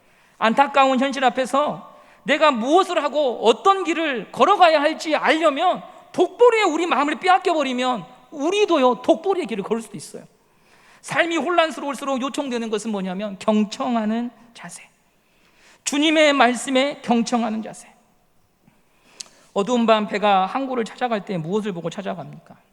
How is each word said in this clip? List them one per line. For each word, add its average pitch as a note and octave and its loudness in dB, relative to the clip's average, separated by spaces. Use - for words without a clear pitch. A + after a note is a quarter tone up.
안타까운 C4+ 4
현실 C4+ -2
앞에서 B3+ -2
내가 D4+ 4
무엇을 D4+ 2
하고 C#4 -2
어떤 F#4+ 4
길을 D4+ -4
걸어가야 D#4+ 4
할지 D#4 -2
알려면, D4 0
독보리에 A4 4
우리 E4 0
마음을 D4 0
빼앗겨버리면 C4+ 0
우리도요, D#4+ 2
독보리의 F4 -6
길을 G3+ -6
걸을 A3+ -4
수도 A3 -16
있어요. - -18
삶이 E4+ -2
혼란스러울수록 C#4 -2
요청되는 B3 -6
것은 G#3+ -6
뭐냐면 F#3+ -6
경청하는 A3+ -2
자세, - -18
주님의 D4+ 2
말씀에 C4 0
경청하는 A3+ -2
자세. - -16
어두운 A#3 0
밤 G#3+ 2
배가 G3+ 0
항구를 B3+ -4
찾아갈 A3+ -6
때 F#3+ -6
무엇을 G3 -4
보고 E3 -8
찾아갑니까? E3 -12